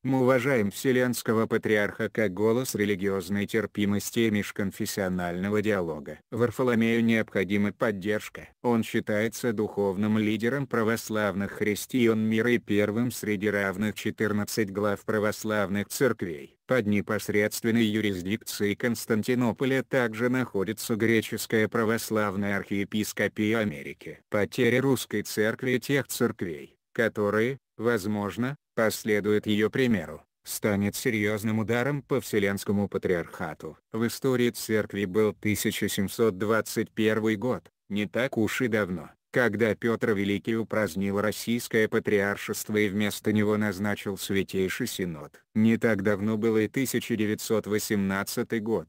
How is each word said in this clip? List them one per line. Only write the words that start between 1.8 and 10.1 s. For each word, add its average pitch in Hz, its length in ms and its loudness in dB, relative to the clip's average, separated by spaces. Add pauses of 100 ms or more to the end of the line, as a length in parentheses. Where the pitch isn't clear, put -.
как 101 260 0
голос 113 420 0
религиозной 98 720 0
терпимости 104 720 -2
и 113 100 4
межконфессионального 98 1300 -2
диалога. 80 580 -2 (120)
Варфоломею 117 720 2
необходима 104 720 2
поддержка. 104 760 -4 (140)
Он 117 220 2
считается 110 680 -2
духовным 104 680 0